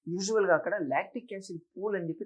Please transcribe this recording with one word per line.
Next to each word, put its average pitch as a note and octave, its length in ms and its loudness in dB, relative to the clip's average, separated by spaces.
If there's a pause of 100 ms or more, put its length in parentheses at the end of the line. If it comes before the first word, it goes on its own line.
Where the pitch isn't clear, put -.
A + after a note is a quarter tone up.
యూజువల్‌గా F#3+ 520 4
అక్కడ F3 140 -2 (200)
లాక్టిక్ G3 420 -4
యాసిడ్ F#3+ 260 -10 (100)
పూల్ G3 260 -2
అని E3+ 100 -4
చెప్పి E3+ 180 -6